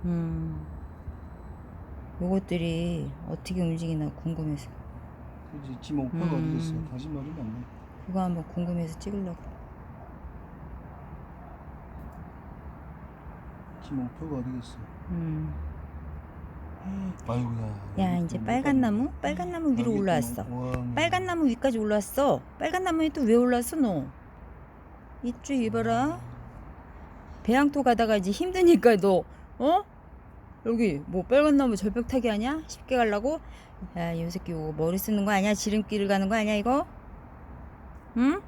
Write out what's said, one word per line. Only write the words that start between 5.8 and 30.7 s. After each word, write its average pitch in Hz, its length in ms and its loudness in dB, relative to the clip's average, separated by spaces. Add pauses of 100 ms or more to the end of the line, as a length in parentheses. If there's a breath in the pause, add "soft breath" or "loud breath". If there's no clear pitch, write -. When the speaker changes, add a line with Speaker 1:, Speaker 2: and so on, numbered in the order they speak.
Speaker 2:
지 - 140 -8
목표가 143 300 0 (120)
Speaker 1:
음. 160 200 2
Speaker 2:
어디겠어. 160 340 -2
당신 143 240 -6
말이 139 160 -6
맞네. 123 340 -8 (420)
Speaker 1:
그거 190 140 -2
한번 175 280 -2
궁금해서 170 500 -2
찍으려고. 196 400 -6 (4000)
Speaker 2:
지 - 120 -8
목표가 139 440 -4
어디겠어. 123 380 -6 (340)
Speaker 1:
음. 156 440 -2 (1700)
Speaker 2:
아이고야. 117 400 -2 (300)
Speaker 1:
야, 180 160 4
Speaker 2:
여기 175 100 2
Speaker 1:
이제 185 140 -4
Speaker 2:
또 220 60 -4
Speaker 1:
빨간 269 320 2
Speaker 2:
못 262 40 6
Speaker 1:
나무? 226 240 4
Speaker 2:
봤네. - 160 -4
Speaker 1:
빨간 320 320 -2
나무 330 200 0
위로 226 100 4
Speaker 2:
여기 - 20 2
또 214 160 4
Speaker 1:
올라왔어. 160 440 2
Speaker 2:
뭐, 123 240 -4
와. 127 160 -2 (100)
Speaker 1:
빨간 349 320 2
나무 330 200 2
위까지 233 320 2
올라왔어. 208 640 4 (180)
빨간 359 260 0
나무에 320 260 4
또 302 120 -2
왜 226 120 8
올라왔어, 240 420 4
너? 180 300 2 (1160)
이쪽 240 320 -4
이봐라. 226 540 2
Speaker 2:
와. 349 120 -2 (1200)
Speaker 1:
배양토 277 400 4
가다가 226 340 6
이제 190 140 2
힘드니까 339 680 8
너, 185 280 6 (340 loud breath)
어? 330 260 4 (840)
여기 214 400 4